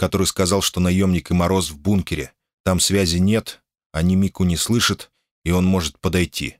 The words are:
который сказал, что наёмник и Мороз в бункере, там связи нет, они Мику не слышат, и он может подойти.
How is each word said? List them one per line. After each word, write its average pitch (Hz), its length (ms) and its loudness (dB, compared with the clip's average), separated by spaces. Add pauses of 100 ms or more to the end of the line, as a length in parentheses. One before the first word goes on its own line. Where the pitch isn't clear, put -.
который 95 240 0
сказал, 95 380 0
что - 160 -4
наёмник 90 500 2
и 90 60 0
Мороз 87 340 0
в 78 80 -16
бункере, 82 560 -2 (300)
там 92 160 2
связи 90 380 0
нет, 104 440 0 (300)
они 87 240 0
Мику 95 300 0
не 87 120 2
слышат, - 540 -2 (320)
и 82 80 -2
он 90 120 2
может 90 360 0
подойти. 85 600 -4